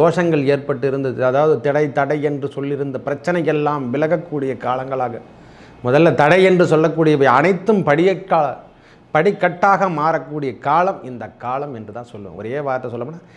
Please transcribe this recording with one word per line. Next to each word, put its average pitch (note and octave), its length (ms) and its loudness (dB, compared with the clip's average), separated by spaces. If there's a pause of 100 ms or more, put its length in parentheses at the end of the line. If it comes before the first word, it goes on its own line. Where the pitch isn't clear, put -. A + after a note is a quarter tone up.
தோஷங்கள் E3 420 2 (120)
ஏற்பட்டு C3+ 360 -4
இருந்தது, C3 380 -4
அதாவது D3 260 2 (120)
திடை D3 180 0 (140)
தடை C#3+ 180 0 (140)
என்று C#3 260 -6
சொல்லியிருந்த C#3 500 -6
பிரச்சனைகள்லாம் D3 800 -2 (100)
விலகக்கூடிய D3+ 600 -2 (100)
காலங்களாக, B2+ 560 -4 (680)
முதல்ல D3 360 4
தடை E3 180 6 (100)
என்று F3+ 220 4
சொல்லக்கூடியவை D#3 560 4 (100)
அனைத்தும் F3+ 500 2
படியக்கா-, D#3 680 2 (580)
படிக்கட்டாக F#3 760 2 (100)
மாறக்கூடிய D3 520 -4 (160)
காலம் F3 320 0 (120)
இந்த A2+ 120 -12 (220)
காலம் C3+ 340 -6
என்று G#2 180 -16
தான் A#2+ 140 -16
சொல்லுவேன். G2 300 -16
ஒரே A#2+ 240 -8
வார்த்தை B2+ 300 -4
சொல்லப்போனா, D3 280 -12 (120)